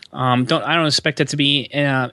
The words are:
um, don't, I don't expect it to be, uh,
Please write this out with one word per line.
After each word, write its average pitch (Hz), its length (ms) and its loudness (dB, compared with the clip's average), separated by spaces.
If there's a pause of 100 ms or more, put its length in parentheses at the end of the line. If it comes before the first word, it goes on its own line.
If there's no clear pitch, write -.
(120)
um, 127 320 0
don't, 143 180 0
I 139 140 0
don't 165 100 2
expect 151 340 -2
it 139 80 0
to 147 80 -6
be, 143 380 0
uh, 135 380 0